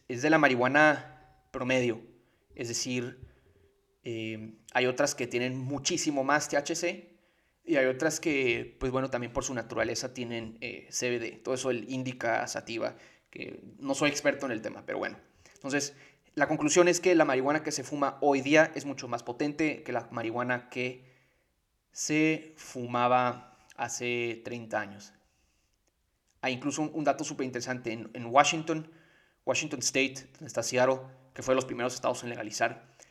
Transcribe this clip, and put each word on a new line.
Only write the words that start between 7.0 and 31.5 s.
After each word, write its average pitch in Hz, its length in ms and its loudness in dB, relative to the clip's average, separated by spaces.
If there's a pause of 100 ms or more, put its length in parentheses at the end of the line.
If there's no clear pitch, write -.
y 160 140 2
hay 131 80 6
otras 143 340 0
que, 127 600 0
pues 131 120 -2
bueno, 131 180 0
también 120 240 -4
por 135 100 -2
su 139 100 -6
naturaleza 113 600 -4
tienen, 117 480 -8
eh, 110 280 -10
C 127 200 -2
B 120 100 0
D, 113 120 -8 (120)
todo 131 120 -2
eso, 127 160 -2
el 117 180 -4
indica, 127 580 -2
sativa, 110 480 -6 (340)
que - 340 -14 (160)
no 139 160 -2
soy 147 140 2
experto 143 360 0
en 127 60 -4
el 110 100 -6
tema, - 240 -10
pero 101 140 -6
bueno. - 180 -2 (380)
Entonces, 143 400 -4 (400)
la 147 120 2
conclusión 151 400 6
es 175 120 4
que 180 160 6
la 156 100 8
marihuana 143 380 2
que 151 80 -4
se 135 120 -4
fuma 143 380 -2
hoy 139 200 4
día 156 340 6
es 139 100 -8
mucho 135 220 -10
más 120 160 -6
potente 147 600 -2
que - 80 -10
la 117 200 -4
marihuana 120 580 -2
que 127 420 -6 (800)
se 156 640 0
fumaba 123 1000 0 (180)
hace 120 720 -4
treinta 113 340 -6
años. 101 340 -10 (1300)
Hay 127 120 0
incluso 139 300 -4
un, 151 100 -4
un 160 100 -4
dato 143 200 2
superinteresante. 127 680 -6
En, 113 220 -8
en 123 140 -8
Washington, 156 640 2 (540)
Washington 143 340 -2
State, 131 540 0
donde 147 140 -16
está 117 140 -4
Seattle, 131 380 2 (340)
que - 80 -14
fue 131 120 0